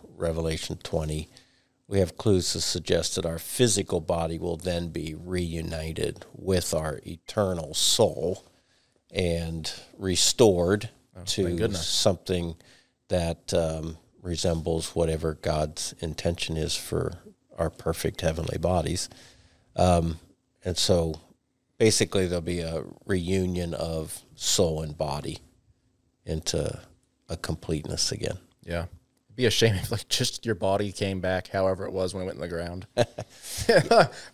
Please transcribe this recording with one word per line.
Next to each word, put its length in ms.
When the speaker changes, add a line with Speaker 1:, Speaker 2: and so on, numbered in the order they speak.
Speaker 1:
Revelation 680
twenty, 440
we 100
have 180
clues 360
to 80
suggest 560
that 100
our 140
physical 600
body 380
will 180
then 340
be 260
reunited 1160
with 400
our 320
eternal 680
soul 720
and 600
restored 880
Speaker 2:
Oh, 40
thank 100
Speaker 1:
to 280
Speaker 2:
goodness. 300
Speaker 1:
something 680
that, 440
um, 460
resembles 720
whatever 400
God's 640
intention 580
is 200
for 420
our 100
perfect 540
heavenly 360
bodies. 500
Um, 420
and 140
so 420
basically 500
there'll 140
be 180
a 240
reunion 720
of 480
soul 460
and 140
body 440
into 560
a 80
completeness 760
again. 260
Speaker 2:
Yeah. 200
It'd 100
be 100
a 40
shame 240
if, 160
like, 180
just 380
your 80
body 380
came 280
back 280
however 360
it 80
was 220
when 80
it 40
went 100
in 60
the 60
ground. 420
<laughs> 40
Both 1200